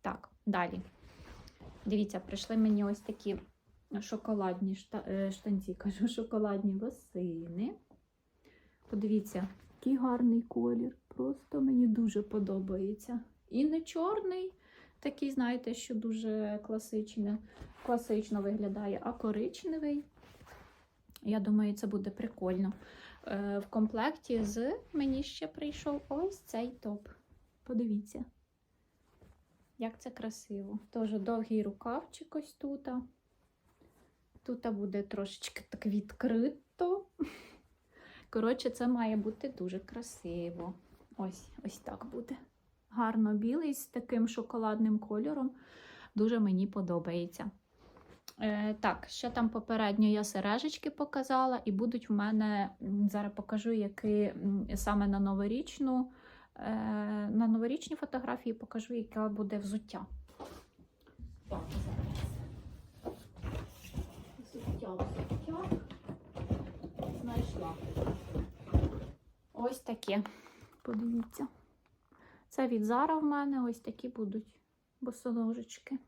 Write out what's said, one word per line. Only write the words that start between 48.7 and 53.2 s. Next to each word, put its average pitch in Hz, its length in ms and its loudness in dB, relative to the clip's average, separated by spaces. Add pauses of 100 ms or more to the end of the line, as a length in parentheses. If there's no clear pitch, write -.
так, - 340 0
ще - 220 -4
там 233 180 4
попередньо 214 600 4
я 208 160 6
сережечки 214 640 0
показала, 262 760 2
і 220 80 2
будуть 226 380 0
в - 20 6
мене, 208 580 4 (120)
м, 202 260 4
зараз 208 240 0